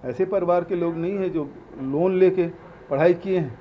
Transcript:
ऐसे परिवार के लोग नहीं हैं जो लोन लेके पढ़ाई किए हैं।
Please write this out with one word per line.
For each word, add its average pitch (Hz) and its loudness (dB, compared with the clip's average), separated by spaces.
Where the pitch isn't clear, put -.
ऐसे 127 -2
परिवार 175 0
के 185 -4
लोग 170 -2
नहीं 175 -4
हैं 180 -2
जो 151 -4
लोन 160 0
लेके 185 4
पढ़ाई 156 4
किए 185 -2
हैं। 131 -4